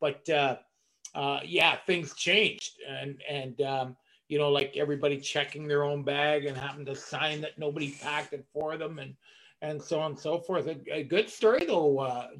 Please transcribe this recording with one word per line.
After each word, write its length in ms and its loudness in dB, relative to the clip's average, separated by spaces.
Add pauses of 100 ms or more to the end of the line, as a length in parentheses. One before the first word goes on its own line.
but, 280 -2
uh, 280 4 (580)
uh, 300 -2
yeah, 320 4 (100)
things 280 0
changed. 640 2 (100)
And, 400 -8
and, 340 -4
um, 340 -2 (320)
you 100 0
know, 100 4
like, 300 2
everybody 420 0
checking 480 -4
their 160 2
own 180 0
bag 440 2
and 100 -4
having 300 -8
to 100 -6
sign 460 -4
that 160 -8
nobody 320 -2
packed 420 -4
it 220 -10
for 240 -4
them 200 -8
and, 160 -12 (460)
and 220 -6
so 180 0
on 120 -2
and 60 -10
so 200 0
forth. 280 -2
A, 120 -4 (120)
a 120 -2
good 260 2
story, 380 4
though, 320 6
uh, 300 -2 (120)